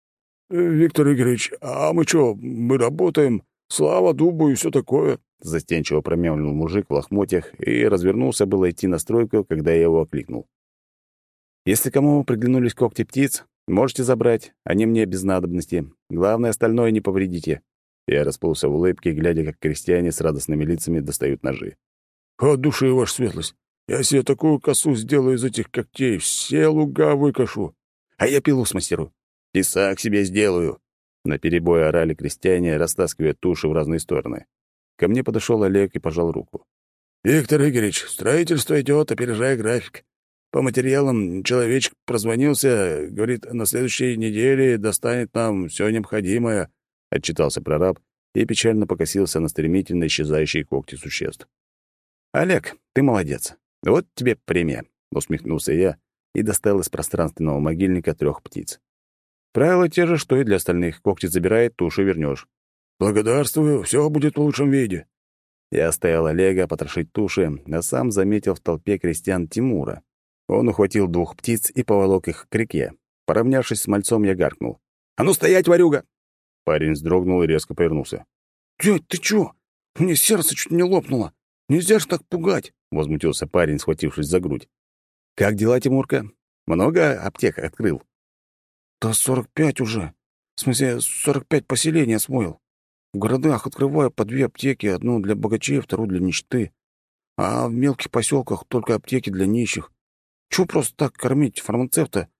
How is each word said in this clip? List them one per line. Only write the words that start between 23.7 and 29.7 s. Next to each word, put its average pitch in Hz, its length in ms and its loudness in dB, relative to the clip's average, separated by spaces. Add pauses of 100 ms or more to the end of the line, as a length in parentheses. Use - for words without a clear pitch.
Я 131 120 0
себе 135 200 2
такую 143 360 2
косу 143 360 0
сделаю 127 400 2
из 117 80 -2
этих 113 260 -4
когтей, 123 480 -2
все 151 500 0
луга 151 480 2
выкошу!» 123 600 0 (420)
«А 107 100 2
я 139 120 2
пилу 131 240 2
смастеру!» 85 500 -4 (400)
«Тесак 95 460 0